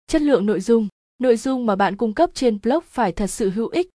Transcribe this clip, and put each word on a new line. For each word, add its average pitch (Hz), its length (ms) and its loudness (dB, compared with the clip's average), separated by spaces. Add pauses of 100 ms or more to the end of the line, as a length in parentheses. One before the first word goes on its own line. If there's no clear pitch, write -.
Chất 302 160 0
lượng 247 240 2
nội 196 140 0
dung. 226 280 2 (300)
Nội 247 180 2
dung 254 300 -4
mà 202 100 2
bạn 196 200 0
cung 220 180 -2
cấp 349 200 2
trên 233 280 0
blog 294 260 0
phải 208 240 -2
thật 202 140 -4
sự 190 240 -4
hữu 226 180 -4
ích 359 260 -2